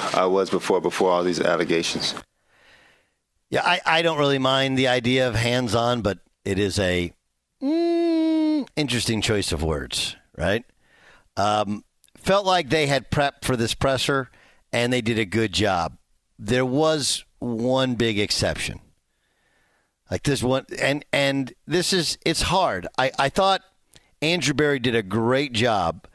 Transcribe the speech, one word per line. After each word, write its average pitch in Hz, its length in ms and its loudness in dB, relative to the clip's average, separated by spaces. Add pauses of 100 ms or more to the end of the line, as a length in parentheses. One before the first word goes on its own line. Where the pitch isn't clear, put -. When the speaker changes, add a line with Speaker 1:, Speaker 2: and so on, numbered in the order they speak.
(140)
Speaker 1:
I 92 140 2
was 95 240 2
before, 95 300 0
before 90 280 0
all 87 140 4
these 87 180 0
allegations. 85 720 0 (1400)
Speaker 2:
Yeah, 127 160 -2
I, 180 180 0
I 165 200 2
don't 160 160 0
really 139 200 2
mind 135 380 2
the 131 100 2
idea 127 400 2
of 120 60 -2
hands-on, 120 680 0
but 95 160 -2 (260)
it 98 140 0
is 98 180 0
a, 90 340 0 (500)
mm, 320 1120 0
interesting 120 460 0
choice 104 300 0
of 78 120 -2
words, 73 520 -4 (220)
right? 101 260 -2 (720)
Um, 104 460 0 (340)
felt 196 280 0
like 180 240 2
they 156 160 2
had 139 240 0
prepped - 360 -2
for 131 100 0
this 113 180 -2
presser, 135 560 0 (420)
and 120 220 0
they 123 80 2
did 113 160 0
a 110 80 0
good 107 260 0
job. 87 460 0 (400)
There 123 280 0
was 147 580 0 (160)
one 123 560 -2
big 110 240 0
exception. - 640 -4 (1300)
Like 92 120 -4
this 131 200 0
one, 131 220 0 (160)
and, 139 320 0
and 139 400 -2 (120)
this 170 280 -2
is, 175 320 -2
it's 165 160 0
hard. 131 460 0 (100)
I, 131 200 0
I 139 120 0
thought 190 320 0 (600)
Andrew 151 320 0
Berry 143 260 2
did 120 160 0
a 117 60 2
great 117 520 0
job. 101 600 0